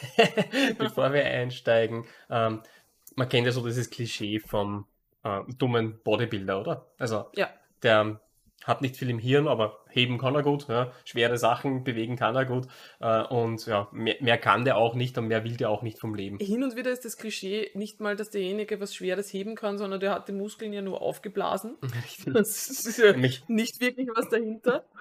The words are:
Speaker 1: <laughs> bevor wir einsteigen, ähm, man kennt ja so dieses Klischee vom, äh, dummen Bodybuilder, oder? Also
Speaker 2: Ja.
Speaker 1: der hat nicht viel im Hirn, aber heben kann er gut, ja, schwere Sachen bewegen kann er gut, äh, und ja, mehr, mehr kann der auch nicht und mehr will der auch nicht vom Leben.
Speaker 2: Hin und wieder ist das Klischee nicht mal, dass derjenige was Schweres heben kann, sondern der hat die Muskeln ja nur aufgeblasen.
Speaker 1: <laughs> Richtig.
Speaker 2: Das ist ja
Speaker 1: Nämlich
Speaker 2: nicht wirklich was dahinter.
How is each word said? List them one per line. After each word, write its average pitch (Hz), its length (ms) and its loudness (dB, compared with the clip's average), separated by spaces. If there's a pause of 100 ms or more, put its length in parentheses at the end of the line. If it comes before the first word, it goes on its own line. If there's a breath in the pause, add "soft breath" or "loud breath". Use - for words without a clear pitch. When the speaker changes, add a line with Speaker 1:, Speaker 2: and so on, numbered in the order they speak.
(180)
Speaker 1:
<laughs> 226 600 4
bevor 135 360 0
wir 143 120 4
einsteigen, 120 800 0 (240 loud breath)
ähm, 113 320 0 (540 loud breath)
man 123 140 0
kennt 120 160 4
ja 123 60 4
so 120 140 -2
dieses 120 240 -4
Klischee 107 500 -4
vom, 101 460 -4 (380)
äh, 98 180 -4 (160)
dummen 113 460 0
Bodybuilder, 107 560 0
oder? 143 280 -6 (100)
Also 110 280 -4 (100)
Speaker 2:
Ja. 196 140 -2 (340)
Speaker 1:
der 107 360 4 (440)
hat - 180 0
nicht 131 160 -4
viel 131 140 -2
im 117 80 -2
Hirn, 135 280 4
aber 110 400 2
heben 123 300 2
kann 131 180 0
er 147 80 2
gut, 143 240 0
ja, 123 240 0 (140 loud breath)
schwere 120 320 2
Sachen 123 480 2
bewegen 120 320 -2
kann 113 180 0
er 131 80 2
gut, 127 240 -2 (320 loud breath)
äh, 113 240 2
und 113 420 -2
ja, 104 280 0
mehr, 113 260 0
mehr 117 180 4
kann 113 280 4
der 131 120 4
auch 117 160 4
nicht 123 240 -2
und 117 100 -2
mehr 110 180 0
will 117 100 -6
der 117 140 -2
auch 107 140 -2
nicht 113 160 -8
vom 110 160 -6
Leben. 98 240 -8
Speaker 2:
Hin 214 240 -2
und 254 120 -4
wieder 254 160 -4
ist 247 140 -6
das 220 120 -10
Klischee 208 580 -6
nicht 208 260 -10
mal, 208 160 -2
dass 214 120 -8
derjenige 202 520 -4
was 202 120 -10
Schweres 185 380 -4
heben 196 240 -6
kann, 202 220 -4
sondern 196 240 -4
der 196 100 0
hat - 160 -4
die 202 60 -8
Muskeln 208 400 -8
ja 202 80 -6
nur 190 200 -6
aufgeblasen. 196 800 -4
Speaker 1:
<laughs> 120 220 -6
Richtig. - 300 -8
Speaker 2:
Das - 360 2
ist - 280 -6
ja 220 160 10
Speaker 1:
Nämlich 127 340 2
Speaker 2:
nicht 226 320 0
wirklich 247 340 0
was 226 140 0
dahinter. 226 560 0 (180)